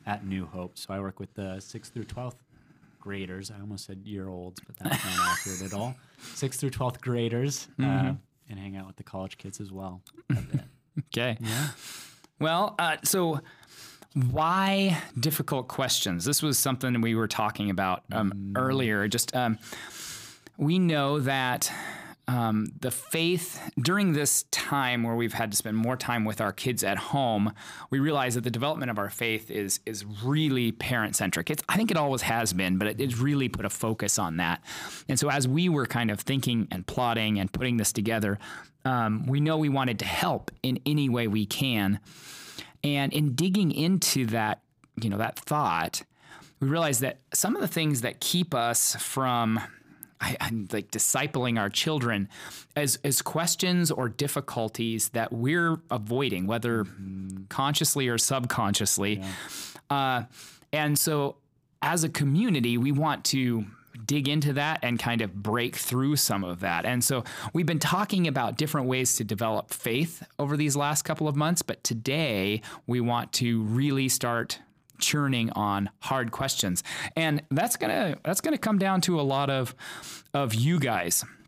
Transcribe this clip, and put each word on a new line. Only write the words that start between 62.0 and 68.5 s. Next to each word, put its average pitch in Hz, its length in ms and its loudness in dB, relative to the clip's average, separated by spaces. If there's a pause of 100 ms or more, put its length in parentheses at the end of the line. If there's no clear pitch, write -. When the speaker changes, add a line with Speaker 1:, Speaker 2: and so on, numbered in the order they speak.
Speaker 2:
a 165 40 0
community, 143 720 2
we 131 140 2
want 143 340 2
to 120 380 2 (420)
dig 143 220 0
into 143 260 2
that 147 280 2
and 120 160 0
kind 117 220 0
of 101 140 -2
break 107 420 -2
through 135 400 0
some 101 280 0
of 87 160 -6
that. 85 260 0
And 123 180 2
so 127 200 0 (280)
we've 170 140 2
been 160 120 2
talking 185 480 2
about 127 300 0